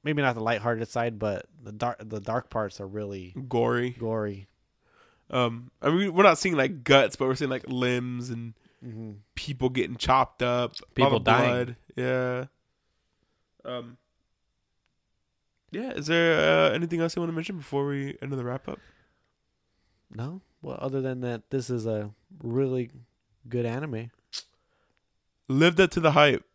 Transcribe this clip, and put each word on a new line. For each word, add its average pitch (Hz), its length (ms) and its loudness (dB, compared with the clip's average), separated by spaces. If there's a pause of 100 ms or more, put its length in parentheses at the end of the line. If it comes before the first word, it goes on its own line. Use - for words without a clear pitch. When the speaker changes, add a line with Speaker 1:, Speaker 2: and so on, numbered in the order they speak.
Speaker 1:
maybe 147 180 0
not 123 140 2
the 113 80 -6
lighthearted 113 460 0
side, 117 280 -2
but 104 300 -4 (140)
the 113 100 -14
dark, 113 260 -4 (100)
the 107 120 -8
dark 113 320 -4
parts 107 280 -4
are 98 80 -12
really 98 460 -10 (140)
Speaker 2:
Gory. 120 440 0
Speaker 1:
gory. 110 560 -6 (840)
Speaker 2:
Um, 120 400 -4 (100)
I 139 80 2
mean, 180 240 2
we're 185 100 6
not 175 140 8
seeing, 180 180 -2
like, 135 280 0
guts, 139 320 6
but 131 120 -2
we're 131 80 2
seeing, 139 160 -4
like, - 180 -8
limbs 123 600 -2
and 117 240 -10 (320)
Speaker 1:
Mm-hmm. 110 260 -12 (240)
Speaker 2:
people 131 320 -4
getting 123 300 -2
chopped 131 440 2
up, 123 300 0
a - 40 -20
lot - 200 -18
Speaker 1:
People 139 220 4
Speaker 2:
of 120 80 0
Speaker 1:
dying. 120 260 6
Speaker 2:
blood. 123 240 -2 (220)
Yeah. 127 480 -2 (1200)
Um. 123 320 -12 (1700)
Yeah. 233 200 -8
Is 147 160 -6
there, 165 320 4
uh, 160 340 4
anything 170 280 -2
else 165 140 -2
you 175 60 -2
wanna 170 120 -4
mention 165 240 -6
before 139 300 -2
we 139 340 -6
end 135 100 -8
the 131 120 -4
wrap 123 260 -8
up? - 100 -10 (1300)
Speaker 1:
No. 143 300 -10 (220)
Well, 135 200 -10
other 135 200 -4
than 131 200 -4
that, 120 300 -6
this 123 180 -4
is 117 160 -2
a 107 260 -2 (300)
really 127 480 -2 (600)
good 120 160 -2
anime. 117 460 -6 (1400)
Speaker 2:
Lived 160 320 4
up 185 100 4
to - 80 -2
the 160 120 4
hype. 143 440 6